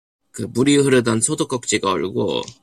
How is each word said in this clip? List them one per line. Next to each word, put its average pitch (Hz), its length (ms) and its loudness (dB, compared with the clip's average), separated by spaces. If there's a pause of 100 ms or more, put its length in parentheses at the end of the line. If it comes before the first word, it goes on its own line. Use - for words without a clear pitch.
(320)
그 - 100 -12 (120)
물이 139 240 2
흐르던 123 440 4
소독꼭지가 127 680 -2
얼고 92 520 -2 (220)